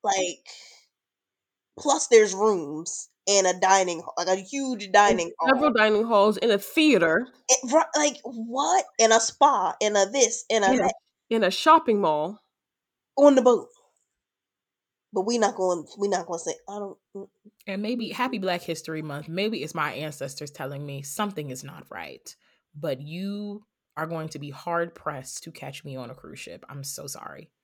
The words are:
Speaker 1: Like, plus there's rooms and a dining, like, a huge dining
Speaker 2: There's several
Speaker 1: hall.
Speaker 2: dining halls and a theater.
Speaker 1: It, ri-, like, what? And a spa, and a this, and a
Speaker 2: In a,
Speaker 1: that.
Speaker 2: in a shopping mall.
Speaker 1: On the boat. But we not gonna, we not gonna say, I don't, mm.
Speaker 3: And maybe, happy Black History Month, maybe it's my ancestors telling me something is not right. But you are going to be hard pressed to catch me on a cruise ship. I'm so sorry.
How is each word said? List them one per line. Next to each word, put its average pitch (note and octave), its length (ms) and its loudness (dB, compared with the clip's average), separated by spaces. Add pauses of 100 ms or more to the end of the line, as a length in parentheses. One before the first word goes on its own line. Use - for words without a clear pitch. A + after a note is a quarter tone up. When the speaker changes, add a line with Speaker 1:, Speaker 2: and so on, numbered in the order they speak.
Speaker 1:
Like, F#3+ 440 -2 (1300)
plus C#4+ 300 0
there's G#3+ 260 8
rooms F3 760 -2 (180)
and G3 200 4
a F#3 120 0
dining, F#3+ 440 2 (140)
like, F3 100 -4
a F#3 80 2
huge G3+ 560 -8
dining G3+ 400 4 (120)
Speaker 2:
There's C4 120 4
several C#4+ 160 2
Speaker 1:
hall. - 20 -4
Speaker 2:
dining G#3+ 320 2
halls G#3 320 4
and A3+ 140 2
a G3+ 60 4
theater. G#3 680 2 (220)
Speaker 1:
It, - 100 4 (140)
ri-, D#4 80 6 (200)
like, D4 220 0
what? C4+ 600 -2 (140)
And A3 140 6
a A3+ 60 6
spa, A3+ 640 2
and G#3 160 2
a G3 80 4
this, A3+ 440 0
and A3 140 2
a F#3+ 40 4
Speaker 2:
In F#3 160 2
a, F#3 40 2
Speaker 1:
that. - 60 -2 (360)
Speaker 2:
in A3+ 140 0
a F#3 80 2
shopping D#4 500 4
mall. D#3+ 380 -2 (760)
Speaker 1:
On C#4+ 180 8
the B3+ 60 6
boat. A#3 280 4 (1400)
But F#3+ 120 0
we A#3+ 120 0
not G#3 180 2
gonna, F3+ 280 0 (140)
we G3+ 100 -2
not F#3 200 -2
gonna E3 120 -6
say, E3 140 -6 (140)
I G3+ 120 -12
don't, G3 180 -12 (180)
mm. G3 140 -16 (380)
Speaker 3:
And G3 140 -6
maybe, A3+ 280 -4
happy B3 300 -4
Black F3+ 220 -2
History D#3+ 400 -8
Month, D3 260 -10
maybe F#3+ 360 -4
it's D#3 120 -10
my D3 180 -2
ancestors D3 580 -10
telling C#3+ 340 -10
me C#3+ 160 -12
something F3+ 480 -6
is B2+ 140 -12
not C#3+ 260 -18
right. D#2+ 460 -16 (400)
But C#3+ 260 -6
you G3+ 640 -10 (320)
are D#3 100 -6
going D#3+ 220 -8
to D3 100 -12
be C#3+ 100 -12
hard E3+ 460 -6
pressed - 480 -12
to E3 80 -18
catch C#3 320 -16
me C#3 120 -14
on B2 140 -12
a C3 60 -16
cruise - 240 -20
ship. - 300 -16
I'm C#3 140 -14
so - 240 -12
sorry. - 440 -16 (120)